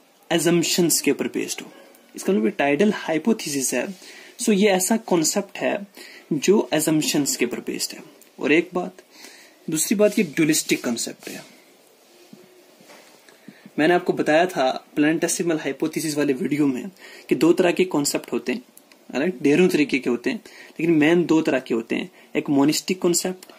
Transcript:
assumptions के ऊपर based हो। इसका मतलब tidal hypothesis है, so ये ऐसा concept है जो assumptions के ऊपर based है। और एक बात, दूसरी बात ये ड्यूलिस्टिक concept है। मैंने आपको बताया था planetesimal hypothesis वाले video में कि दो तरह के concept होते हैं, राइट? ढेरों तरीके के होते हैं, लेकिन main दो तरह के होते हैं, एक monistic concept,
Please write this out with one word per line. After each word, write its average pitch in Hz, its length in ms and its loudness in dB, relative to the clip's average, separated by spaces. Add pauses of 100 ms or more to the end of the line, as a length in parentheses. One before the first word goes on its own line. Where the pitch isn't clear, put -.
(320)
assumptions 170 680 2
के 143 100 2
ऊपर - 160 -4
based - 340 -6
हो। - 100 -20 (440)
इसका - 180 -2
मतलब 214 160 2
tidal 147 460 2
hypothesis 156 800 -2
है, 123 140 -4 (540)
so - 80 0
ये 208 180 4
ऐसा 190 300 2
concept 196 600 -2
है 143 300 -4 (460)
जो 185 400 2
assumptions 151 640 0
के 123 100 -2
ऊपर 113 140 -6
based - 320 -8
है। - 120 -18 (360)
और 135 120 0
एक 170 220 2
बात, 180 240 -8 (720)
दूसरी 156 260 -2
बात 208 240 2
ये 208 60 2
ड्यूलिस्टिक 160 580 0
concept - 460 -8
है। - 160 -14 (2250)
मैंने 165 140 4
आपको 175 200 0
बताया 156 320 2
था 147 400 -2 (100)
planetesimal 165 600 0
hypothesis 156 580 -4
वाले 143 180 0
video 147 340 0
में 135 220 -4 (400)
कि 175 60 2
दो 160 180 4
तरह 175 180 2
के 180 140 0
concept 147 480 -2
होते 120 180 -4
हैं, 117 100 -6 (540)
राइट? 156 280 -2
ढेरों 156 240 6
तरीके 147 320 0
के 127 100 -2
होते 120 200 -2
हैं, 120 120 -4 (380)
लेकिन 165 120 2
main 165 340 4
दो 156 160 4
तरह 143 180 0
के - 140 -4
होते 113 220 -2
हैं, - 160 -6 (240)
एक 151 140 -2
monistic 151 500 2
concept, 185 460 -2 (140)